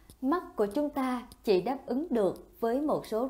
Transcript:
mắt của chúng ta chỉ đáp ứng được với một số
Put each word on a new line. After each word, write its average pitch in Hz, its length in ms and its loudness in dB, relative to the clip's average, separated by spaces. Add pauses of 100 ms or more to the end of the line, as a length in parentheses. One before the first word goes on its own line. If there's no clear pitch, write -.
(220)
mắt 330 340 0
của 214 100 4
chúng 294 240 0
ta 254 380 -2 (160)
chỉ 190 180 4
đáp 240 240 -2
ứng 277 240 -2
được 202 380 0 (120)
với 233 220 0
một 226 240 0
số 233 240 -2